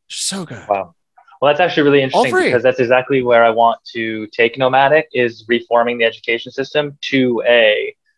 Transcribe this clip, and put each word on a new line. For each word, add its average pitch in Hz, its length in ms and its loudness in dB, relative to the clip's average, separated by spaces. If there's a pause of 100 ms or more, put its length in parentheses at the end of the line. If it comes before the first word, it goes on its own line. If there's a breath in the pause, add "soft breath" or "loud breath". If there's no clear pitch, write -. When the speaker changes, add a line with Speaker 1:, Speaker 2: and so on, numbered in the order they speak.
Speaker 1:
So - 340 -8
good. 117 240 -18
Speaker 2:
Wow. 98 260 -4 (480 soft breath)
Well, 139 80 2
that's 147 120 2
actually 160 220 0
really 143 160 4
Speaker 1:
All 135 40 0
Speaker 2:
interesting 185 300 0
Speaker 1:
free. 370 140 2
Speaker 2:
because 127 140 0
that's 127 200 0
exactly 127 420 0
where 117 220 4
I 117 40 4
want 113 300 0 (140)
to 110 340 -8
take 117 300 -2
Nomadic, 135 560 2
is 117 340 -4
reforming 120 520 0
the 117 40 0
education 117 480 -4
system 143 520 -6
to 123 440 0
a 113 480 2 (220)